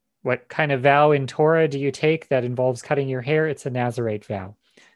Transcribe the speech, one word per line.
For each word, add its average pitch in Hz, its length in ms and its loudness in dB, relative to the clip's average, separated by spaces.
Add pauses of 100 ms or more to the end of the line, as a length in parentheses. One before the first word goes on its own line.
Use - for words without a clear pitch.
(220)
What 127 260 -4
kind 151 240 -2
of 127 100 -2
vow 147 300 6
in 135 140 0
Torah 156 420 2
do 139 100 -6
you 139 140 -2
take 160 360 -2
that 127 160 0
involves 127 380 -2
cutting 139 260 -2
your 131 120 -4
hair? 156 280 0
It's 147 180 -8
a 139 40 -4
Nazirite 120 540 -4
vow. 101 320 -10 (400)